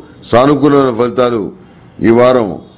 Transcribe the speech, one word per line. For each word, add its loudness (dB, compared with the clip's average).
సానుకూలమైన 2
ఫలితాలు -4
ఈ 2
వారం 2